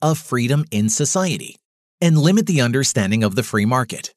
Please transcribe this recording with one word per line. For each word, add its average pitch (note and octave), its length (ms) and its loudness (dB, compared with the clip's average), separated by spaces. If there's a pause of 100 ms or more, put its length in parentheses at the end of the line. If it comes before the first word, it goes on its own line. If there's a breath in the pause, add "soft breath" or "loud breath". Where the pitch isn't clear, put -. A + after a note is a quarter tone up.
of D#3 160 0
freedom B2+ 540 -2
in G#2+ 160 0
society - 720 -2 (420)
and E3 180 4
limit F#3 280 4
the D#3+ 160 0
understanding A2+ 640 0
of G2 100 -2
the A2 80 0
free G#2 220 -2
market. B2 520 -4